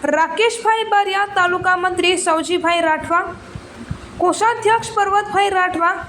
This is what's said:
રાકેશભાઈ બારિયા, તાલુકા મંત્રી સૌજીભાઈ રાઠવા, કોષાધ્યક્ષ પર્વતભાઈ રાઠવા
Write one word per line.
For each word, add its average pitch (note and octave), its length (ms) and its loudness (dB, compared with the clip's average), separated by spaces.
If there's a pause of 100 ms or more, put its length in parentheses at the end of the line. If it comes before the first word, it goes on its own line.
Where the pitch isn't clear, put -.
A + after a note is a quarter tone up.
(120)
રાકેશભાઈ A4 800 2
બારિયા, G4+ 420 2
તાલુકા F4+ 420 2
મંત્રી F4+ 420 2
સૌજીભાઈ E4+ 680 0
રાઠવા, D#4+ 340 0 (960)
કોષાધ્યક્ષ A4+ 800 2
પર્વતભાઈ G4+ 600 0
રાઠવા F4+ 360 0 (160)